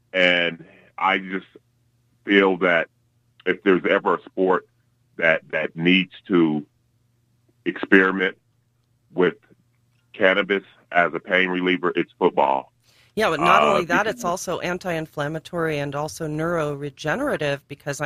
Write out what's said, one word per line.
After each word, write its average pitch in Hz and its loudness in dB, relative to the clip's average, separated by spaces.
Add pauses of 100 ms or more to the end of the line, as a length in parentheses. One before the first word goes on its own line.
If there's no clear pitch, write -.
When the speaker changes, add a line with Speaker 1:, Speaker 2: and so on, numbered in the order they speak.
(120)
Speaker 1:
And 90 2 (560)
I 98 2
just 95 -8 (760)
feel 98 6
that 85 2 (680)
if - 0
there's - 4 (100)
ever 95 0
a - -10
sport 92 0 (540)
that, 80 0 (140)
that 76 -4
needs 90 0 (140)
to 80 2 (1000)
experiment 95 2 (840)
with 87 2 (760)
cannabis 95 0 (280)
as 85 2
a 82 -6 (120)
pain 92 2
reliever, 90 -2 (100)
it's - -6
football. 69 0 (560)
Speaker 2:
Yeah, 202 0
but 151 -2
not 151 4
Speaker 1:
Uh, 147 4
Speaker 2:
only 151 2
that, 175 0
Speaker 1:
because 208 -4
Speaker 2:
it's - -14
also 180 -6 (200)
anti-inflammatory 160 -6
and 143 -8
also 156 -8
neuroregenerative, 151 -4
because 143 -10